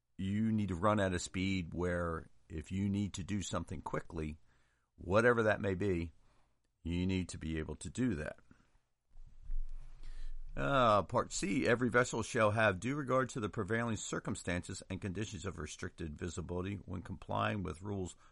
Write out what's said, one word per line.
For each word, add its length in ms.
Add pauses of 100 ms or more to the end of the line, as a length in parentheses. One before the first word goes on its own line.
(160)
you 360
need 160
to 80
run 240
at 160
a 40
speed 540
where 540 (220)
if 220
you 160
need 260
to 100
do 180
something 400
quickly, 560 (640)
whatever 440
that 180
may 140
be, 340 (760)
you 220
need 240
to 80
be 220
able 160
to 120
do 280
that. 200 (2250)
Uh, 440
part 280
C, 360
every 200
vessel 360
shall 260
have 300
due 160
regard 340
to 100
the 80
prevailing 480
circumstances 920
and 100
conditions 460
of 140
restricted 580
visibility 680
when 180
complying 580
with 220
rules 320 (160)